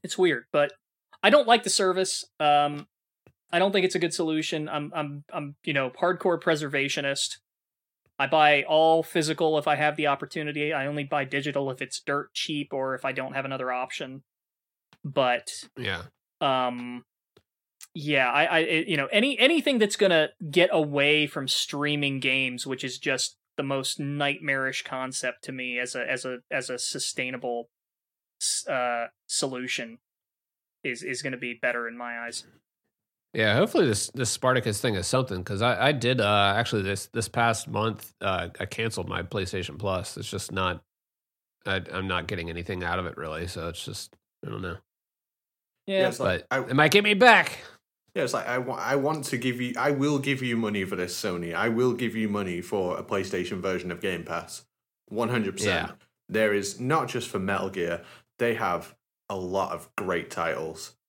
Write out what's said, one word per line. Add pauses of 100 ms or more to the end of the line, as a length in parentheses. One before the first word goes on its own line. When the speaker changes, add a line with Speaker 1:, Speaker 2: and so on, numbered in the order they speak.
Speaker 1:
It's
weird,
but (500)
I
don't
like
the
service. (140)
Um, (640)
I
don't
think
it's
a
good
solution.
I'm,
I'm,
I'm,
you
know,
hardcore
preservationist. (800)
I
buy
all
physical
if
I
have
the
opportunity.
I
only
buy
digital
if
it's
dirt
cheap
or
if
I
don't
have
another
option. (840)
But (280)
Speaker 2:
Yeah. (400)
Speaker 1:
um, (880)
yeah,
I,
I,
it,
you
know,
any,
anything
that's
gonna (220)
get
away
from
streaming
games,
which
is
just (180)
the
most
nightmarish
concept
to
me
as
a,
as
a, (120)
as
a
sustainable (720)
s-,
uh, (200)
solution, (840)
is,
is
gonna
be
better
in
my
eyes. (880)
Speaker 2:
Yeah,
hopefully
this,
this
Spartacus
thing
is
something,
'cause
I,
I
did,
uh,
actually
this,
this
past
month,
uh, (100)
I
canceled
my
PlayStation
Plus.
It's
just
not, (840)
I, (100)
I'm
not
getting
anything
out
of
it
really,
so
it's
just, (300)
I
don't
know. (1080)
Speaker 1:
Yeah.
Speaker 3:
Yeah,
it's
like,
Speaker 2:
But
Speaker 3:
I
Speaker 2:
it
might
get
me
back. (560)
Speaker 3:
Yeah,
it's
like,
I
wa-,
I
want
to
give
you,
I
will
give
you
money
for
this,
Sony.
I
will
give
you
money
for
a
PlayStation
version
of
Game
Pass. (440)
One
hundred
percent.
Speaker 2:
Yeah. (320)
Speaker 3:
There
is,
not
just
for
Metal
Gear, (380)
they
have (340)
a
lot
of
great
titles. (140)